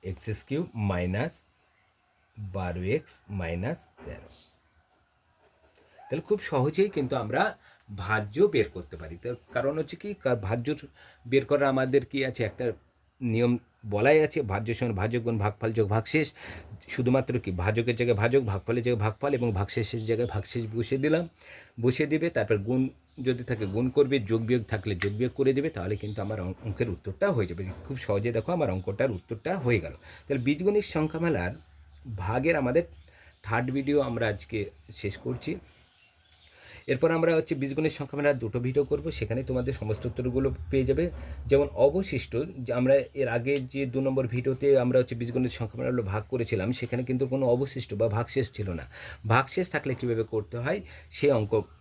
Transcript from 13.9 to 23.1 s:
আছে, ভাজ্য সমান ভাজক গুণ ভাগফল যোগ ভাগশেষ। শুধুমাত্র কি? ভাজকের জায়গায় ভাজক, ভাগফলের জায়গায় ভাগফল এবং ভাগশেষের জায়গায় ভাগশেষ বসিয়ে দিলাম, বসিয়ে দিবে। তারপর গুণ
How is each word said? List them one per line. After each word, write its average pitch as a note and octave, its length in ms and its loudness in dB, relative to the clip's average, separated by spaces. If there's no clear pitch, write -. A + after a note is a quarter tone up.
আছে, D3+ 220 0
ভাজ্য G#2+ 320 -2
সমান A2+ 200 -2
ভাজক A2 240 0
গুণ A2+ 200 -2
ভাগফল A2+ 340 0
যোগ G#2+ 160 2
ভাগশেষ। B2 460 0
শুধুমাত্র B2+ 500 2
কি? G2+ 120 -4
ভাজকের G#2+ 460 0
জায়গায় A#2+ 220 2
ভাজক, A#2+ 220 4
ভাগফলের A2+ 420 -2
জায়গায় A#2 200 0
ভাগফল C3+ 320 0
এবং A#2+ 180 0
ভাগশেষের G#2+ 520 -2
জায়গায় A2+ 240 0
ভাগশেষ A2+ 460 -6
বসিয়ে A#2+ 260 -2
দিলাম, D#3 280 2
বসিয়ে B2+ 280 2
দিবে। D#3 220 0
তারপর G#2+ 280 2
গুণ B2+ 300 2